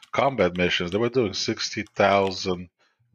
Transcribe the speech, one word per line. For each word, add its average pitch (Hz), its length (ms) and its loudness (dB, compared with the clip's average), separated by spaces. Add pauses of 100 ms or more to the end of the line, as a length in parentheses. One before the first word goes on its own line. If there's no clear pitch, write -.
(120)
combat 107 440 0
missions. 87 340 -2
They 98 80 -2
were 117 100 0
doing 117 260 0
sixty - 480 -6 (120)
thousand 98 760 2 (460)